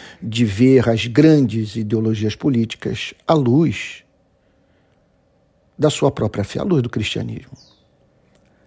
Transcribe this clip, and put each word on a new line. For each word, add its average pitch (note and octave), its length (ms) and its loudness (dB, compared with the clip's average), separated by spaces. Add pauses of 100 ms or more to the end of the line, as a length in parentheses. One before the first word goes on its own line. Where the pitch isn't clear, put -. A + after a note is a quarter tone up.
(220)
de A2+ 220 -2
ver A#2 440 4
as A2 180 0
grandes A#2 680 2
ideologias A2 640 -2
políticas A#2 760 -4 (140)
à E3 80 2
luz C3+ 680 0 (1700)
da D3+ 140 2
sua C#3+ 220 0
própria G#2 320 -4
fé, - 160 -8
à - 20 -4
luz E3+ 180 0
do A#2+ 100 -4
cristianismo. - 680 -8 (1120)